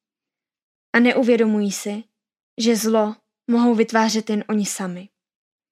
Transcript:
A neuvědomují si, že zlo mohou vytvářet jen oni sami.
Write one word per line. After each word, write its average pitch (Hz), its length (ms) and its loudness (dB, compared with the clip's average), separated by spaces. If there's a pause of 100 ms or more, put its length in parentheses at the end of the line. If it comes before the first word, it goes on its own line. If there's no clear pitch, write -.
(920)
A 233 60 2
neuvědomují 226 760 2
si, 208 320 -10 (540)
že 233 180 2
zlo 214 400 0 (300)
mohou 240 280 2
vytvářet 220 560 0
jen 208 180 -2
oni 208 180 -2
sami. 185 420 -8 (640)